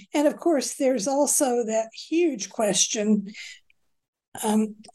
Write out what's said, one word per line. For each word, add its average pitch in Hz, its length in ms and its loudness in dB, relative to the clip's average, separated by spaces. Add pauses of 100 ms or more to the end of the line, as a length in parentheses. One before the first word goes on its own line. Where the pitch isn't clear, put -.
(140)
And 302 140 2
of 302 80 -2
course, 294 380 0
there's 254 340 0
also 269 560 2
that 220 280 -2
huge 311 580 -2
question, 208 760 0 (1200)
um, 214 320 2 (180)